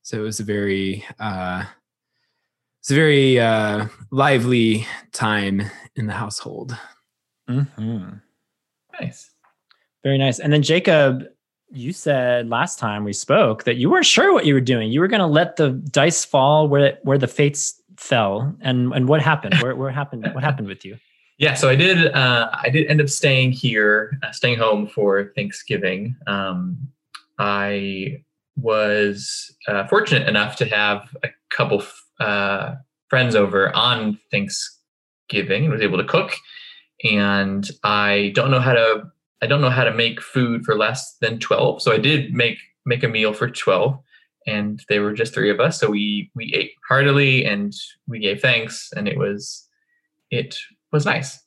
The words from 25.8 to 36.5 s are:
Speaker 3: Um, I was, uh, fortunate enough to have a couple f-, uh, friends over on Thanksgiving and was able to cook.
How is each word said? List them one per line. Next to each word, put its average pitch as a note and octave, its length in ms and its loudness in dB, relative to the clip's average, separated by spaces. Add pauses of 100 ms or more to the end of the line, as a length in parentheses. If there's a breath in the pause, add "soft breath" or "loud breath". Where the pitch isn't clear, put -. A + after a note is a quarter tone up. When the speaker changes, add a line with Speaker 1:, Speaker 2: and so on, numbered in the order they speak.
Speaker 3:
Um, F#2 600 -6 (500)
I G2+ 840 -4 (340)
was, G#2 1000 -2 (120)
uh, G2+ 220 -2
fortunate - 400 2
enough G#2 280 0
to A#2+ 100 -2
have G#2 480 -2 (100)
a - 40 -6 (220)
couple F#2+ 300 0
f-, - 240 -18 (160)
uh, G2+ 540 -2 (340)
friends B2 260 2
over G2 400 2
on A2 440 0 (120)
Thanksgiving - 1300 -6
and D#3 80 2
was A2 80 -2
able F#2+ 180 2
to F2 60 0
cook. - 300 0 (680 loud breath)